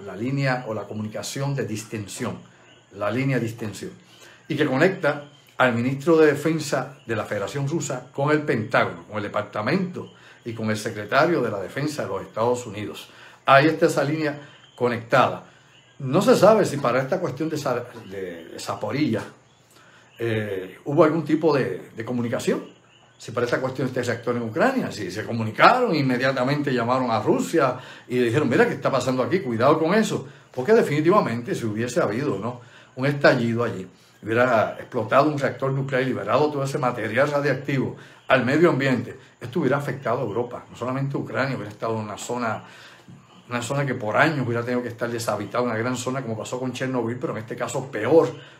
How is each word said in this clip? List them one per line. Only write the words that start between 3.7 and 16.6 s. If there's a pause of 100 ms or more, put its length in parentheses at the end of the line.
y
que
conecta (260)
al
ministro
de
Defensa
de
la
Federación
Rusa
con
el
Pentágono,
con
el
Departamento (320)
y
con
el
secretario
de
la
Defensa
de
los
Estados
Unidos. (380)
Ahí
está
esa
línea (380)
conectada. (540)
No
se
sabe